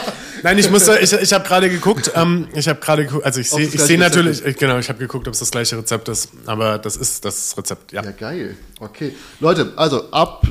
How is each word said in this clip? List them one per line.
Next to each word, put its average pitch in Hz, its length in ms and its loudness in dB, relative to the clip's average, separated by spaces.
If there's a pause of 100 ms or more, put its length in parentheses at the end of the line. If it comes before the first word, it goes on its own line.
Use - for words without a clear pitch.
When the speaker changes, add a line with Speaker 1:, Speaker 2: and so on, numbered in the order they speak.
(440)
Speaker 1:
Nein, 185 140 4
ich 185 120 4
musste, 202 280 6
ich, 190 140 4
ich 202 200 2
hab 190 120 2
gerade 185 260 2
geguckt, 175 440 0
ähm, 170 400 2
ich 151 140 -2
hab 151 120 0
gerade 151 240 2
geguckt, 139 200 -4
also 131 160 -2
ich 113 120 -2
Speaker 2:
Ob 147 60 0
Speaker 1:
seh, 151 60 2
Speaker 2:
das 151 100 -2
Speaker 1:
ich 147 40 -2
Speaker 2:
gleiche 147 80 4
Speaker 1:
seh 170 80 6
Speaker 2:
Rezept 175 220 4
Speaker 1:
natürlich, 165 240 2
Speaker 2:
ist. - 60 -8
Speaker 1:
ich, 135 100 -4
genau, 131 220 2
ich 120 100 -4
hab 123 100 -8
geguckt, 127 300 -8
ob's 113 100 -6
das 117 140 -4
gleiche 117 260 -2
Rezept 113 300 -4
ist, - 220 -6 (160)
aber 110 320 -2
das 104 180 -8
ist - 280 -6
das - 320 -6
Rezept, - 360 -10
ja. 101 100 -8
Speaker 2:
Ja, 101 80 -12
geil. 110 460 -10 (240)
Okay. 127 340 -10 (240)
Leute, 143 380 2
also 143 340 0
ab, - 400 0